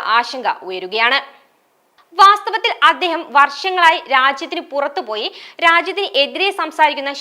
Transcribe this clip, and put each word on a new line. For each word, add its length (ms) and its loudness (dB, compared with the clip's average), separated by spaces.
ആശങ്ക 300 -4
ഉയരുകയാണ്. 500 -2
വാസ്തവത്തിൽ 500 4
അദ്ദേഹം 380 2
വർഷങ്ങളായി 640 2
രാജ്യത്തിന് 460 -2
പുറത്തുപോയി 560 -6
രാജ്യത്തിന് 440 2
എതിരെ 280 -2
സംസാരിക്കുന്ന 600 0